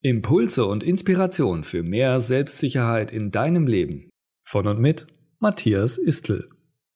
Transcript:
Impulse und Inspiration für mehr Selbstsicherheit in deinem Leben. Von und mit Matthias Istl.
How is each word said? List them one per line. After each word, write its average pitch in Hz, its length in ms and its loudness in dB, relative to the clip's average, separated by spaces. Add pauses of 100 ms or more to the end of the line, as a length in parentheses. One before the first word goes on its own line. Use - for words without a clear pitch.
Impulse 135 640 2
und 104 160 -2
Inspiration 175 800 0
für 85 180 -4
mehr 127 380 2
Selbstsicherheit 123 920 0
in 107 180 -6
deinem 151 360 0
Leben. 85 440 -2 (340)
Von 101 220 -2
und 104 120 0
mit 143 280 2 (320)
Matthias 120 580 0
Istl. 170 540 -2 (460)